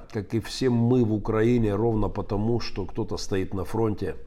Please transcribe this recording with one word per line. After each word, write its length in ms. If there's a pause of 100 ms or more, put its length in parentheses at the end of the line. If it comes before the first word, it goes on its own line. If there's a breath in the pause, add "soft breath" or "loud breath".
(120)
как 220
и 60
все 300
мы 340
в 100
Украине, 640
ровно 340
потому, 500
что 260
кто-то 320
стоит 360
на 120
фронте 500 (100)